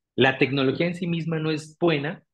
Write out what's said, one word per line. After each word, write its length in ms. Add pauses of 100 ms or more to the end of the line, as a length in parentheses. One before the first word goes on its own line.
(160)
La 220
tecnología 500
en 80
sí 120
misma 320
no 120
es 280
buena 440 (100)